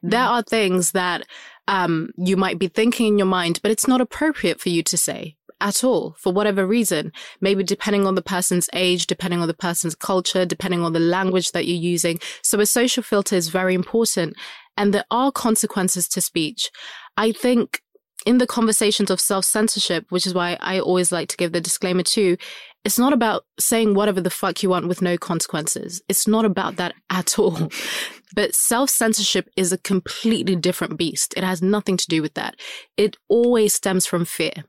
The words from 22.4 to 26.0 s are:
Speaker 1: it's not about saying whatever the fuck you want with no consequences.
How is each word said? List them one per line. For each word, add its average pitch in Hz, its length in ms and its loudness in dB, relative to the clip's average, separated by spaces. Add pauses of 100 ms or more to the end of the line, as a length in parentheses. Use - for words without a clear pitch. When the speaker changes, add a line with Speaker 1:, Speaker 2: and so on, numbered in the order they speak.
Speaker 1:
it's 208 160 -2
not 262 140 4
about 226 320 0 (140)
saying 226 340 2
whatever 196 280 2
the 165 100 -2
fuck - 320 -4
you 190 60 2
want 175 180 0
with 175 160 -2
no 175 140 0
consequences. - 920 -4